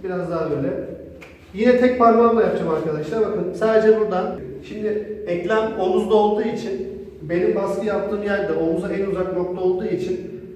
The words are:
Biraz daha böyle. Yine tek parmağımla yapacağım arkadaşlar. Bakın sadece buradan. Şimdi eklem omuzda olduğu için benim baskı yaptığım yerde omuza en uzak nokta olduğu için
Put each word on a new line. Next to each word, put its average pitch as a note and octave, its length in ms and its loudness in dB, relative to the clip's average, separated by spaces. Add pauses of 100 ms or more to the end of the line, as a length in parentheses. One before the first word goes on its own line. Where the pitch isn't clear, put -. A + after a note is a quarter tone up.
Biraz F3 280 -4
daha D#3 200 -4
böyle. C3+ 220 -2 (800)
Yine A#3+ 240 6
tek B3 220 4
parmağımla A3+ 420 6
yapacağım E3+ 280 0
arkadaşlar. D#3 520 -2
Bakın F3+ 320 -2
sadece A3 460 6
buradan. F#3 260 0 (380)
Şimdi G#3+ 240 -6 (400)
eklem A3 520 -2
omuzda G#3 360 2
olduğu G#3 260 4
için G#3+ 460 -4 (340)
benim F3 340 0
baskı G3 300 -2
yaptığım G3+ 380 -2
yerde F#3+ 300 -2
omuza E3 360 -2
en F#3+ 160 -2
uzak F3+ 320 -4
nokta F3+ 240 -4
olduğu F#3 240 0
için - 560 -6 (140)